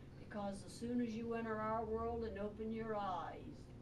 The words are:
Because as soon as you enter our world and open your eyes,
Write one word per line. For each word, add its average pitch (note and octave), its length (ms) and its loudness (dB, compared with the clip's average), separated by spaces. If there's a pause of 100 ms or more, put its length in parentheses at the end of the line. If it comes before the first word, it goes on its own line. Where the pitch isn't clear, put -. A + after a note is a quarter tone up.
(160)
Because G3+ 500 -2
as - 60 -8
soon A#3+ 300 2
as A3+ 140 4
you A#3 180 0
enter A3+ 260 2
our A3 240 4
world A3+ 400 2
and G3 160 -2
open G#3 320 0
your A3 240 0
eyes, - 720 -2 (160)